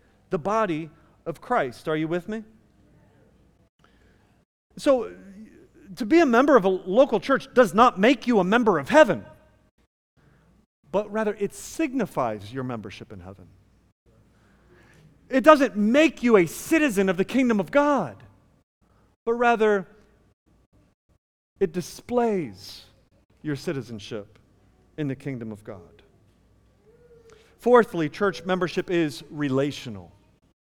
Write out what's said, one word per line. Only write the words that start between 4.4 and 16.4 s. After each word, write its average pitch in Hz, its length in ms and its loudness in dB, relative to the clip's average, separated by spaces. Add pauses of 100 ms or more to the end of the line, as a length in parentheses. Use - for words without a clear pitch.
So, 240 360 0 (840)
to 247 80 -6
be 320 160 4
a 330 60 6
member 262 300 6
of 185 80 6
a 196 40 4
local 196 500 2
church 254 360 -2
does 220 180 4
not 226 260 4
make 233 280 2
you 233 140 2
a 170 40 2
member 208 340 2
of 135 120 -6
heaven, 196 340 4 (1700)
but 202 200 -4
rather 214 280 -4
it 196 160 -6
signifies 143 960 -6
your 131 120 -8
membership 113 480 -12
in 95 80 -18
heaven. 92 260 -20 (1800)
It 247 160 0
doesn't 269 320 6
make 240 460 2
you 240 140 4
a 175 100 6